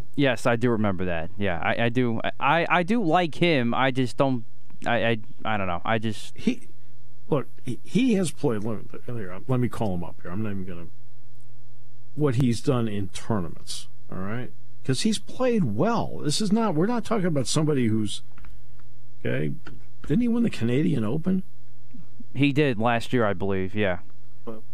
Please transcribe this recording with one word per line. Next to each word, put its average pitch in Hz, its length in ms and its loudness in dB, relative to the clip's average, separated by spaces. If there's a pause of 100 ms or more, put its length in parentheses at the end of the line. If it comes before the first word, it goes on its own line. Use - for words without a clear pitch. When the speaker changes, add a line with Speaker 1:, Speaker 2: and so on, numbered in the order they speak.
(160)
Speaker 1:
Yes, 135 320 0
I 120 80 4
do 120 160 0
remember 101 340 0
that. 85 320 -2
Yeah, 92 220 0
I, 104 240 0
I 120 60 2
do. 120 340 0
I, - 160 0
I, 160 280 0 (120)
I - 20 2
do 214 220 0
like 165 320 0
him. 135 400 2
I 131 160 2
just 127 260 0
don't. 131 260 0 (440)
I, 110 180 2
I, 117 120 2 (280)
I 107 120 0
don't 95 100 0
know. 85 180 -2
I 113 140 0
just 107 360 0
Speaker 2:
He, - 320 0 (600)
look, 143 160 0 (180)
he, 123 200 -2
he 233 320 2
has 190 160 0
played. 110 320 0
Let - 440 -2
me, 95 400 -2
let 127 120 2
me 123 100 2
call 104 240 0
him 87 100 0
up 80 200 -2
here. 87 80 -2
I'm 101 100 0
not 110 80 0
even 98 160 0
gonna. 85 220 -2 (1300)
What 143 220 2
he's 120 220 2
done 123 280 0
in 101 220 0
tournaments, - 800 0 (240)
all - 60 -2
right? 107 340 -2 (320)
'Cause 131 180 0
he's 220 180 0
played 220 560 0
well. 156 480 0
This 147 180 0
is 202 100 0
not. 220 220 2
We're 156 140 2
not 240 180 -2
talking 196 220 0
about 139 180 0
somebody 147 400 0
who's, 107 380 0 (1000)
okay. 139 260 0 (560)
Didn't 143 140 2
he 240 60 0
win 240 160 2
the 220 60 0
Canadian 127 540 0
Open? 160 400 0 (880)
Speaker 1:
He 139 200 2
did 135 240 2
last 117 340 2
year, 120 140 2
I 101 80 2
believe. 95 400 0
Yeah. 95 260 2 (460)
Speaker 2:
Well, 110 180 -2 (100)